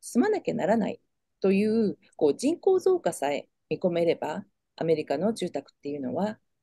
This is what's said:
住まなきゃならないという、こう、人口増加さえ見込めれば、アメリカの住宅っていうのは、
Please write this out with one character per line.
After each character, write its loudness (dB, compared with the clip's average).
住 0
ま 2
な 0
き -4
ゃ -6
な -2
ら 2
な 0
い -10
と 2
い 2
う、 0
こ 2
う、 2
人 -2
口 4
増 2
加 -2
さ -2
え -6
見 -4
込 0
め 2
れ 4
ば、 -6
ア -6
メ 2
リ -2
カ -2
の 0
住 -6
宅 -10
っ -20
て -10
い -6
う -10
の -6
は、 -4